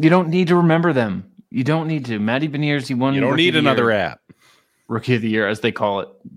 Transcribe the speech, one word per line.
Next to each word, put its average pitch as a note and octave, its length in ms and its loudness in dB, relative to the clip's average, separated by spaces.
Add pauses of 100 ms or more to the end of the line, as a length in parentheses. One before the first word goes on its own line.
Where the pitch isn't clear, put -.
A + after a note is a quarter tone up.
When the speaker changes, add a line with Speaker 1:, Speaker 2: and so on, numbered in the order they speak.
Speaker 1:
You D#3+ 60 4
don't F3 200 4
need F3+ 200 2
to F3 60 4
remember E3+ 380 2
them. G#2 380 -2 (180)
You B2+ 140 -4
don't D#3 240 -2
need D3+ 180 -6
to. A2+ 140 -4
Matty B2 280 0
Beniers, D3 400 -2
he C3 60 -6
won C3 200 0
Speaker 2:
You C#3 80 0
don't C3+ 100 0
Speaker 1:
Rookie D#3+ 120 2
Speaker 2:
need E3+ 120 2
Speaker 1:
of - 80 2
the C#3 60 4
Speaker 2:
another B2 200 2
Speaker 1:
Year. - 100 2
Speaker 2:
app. - 200 -4 (680)
Speaker 1:
Rookie A#2 280 -2
of G#2+ 60 -2
the A2+ 80 -4
Year, G#2+ 180 0
as G#2+ 140 -4
they A2+ 100 0
call G2+ 300 -2
it. - 80 -14 (260)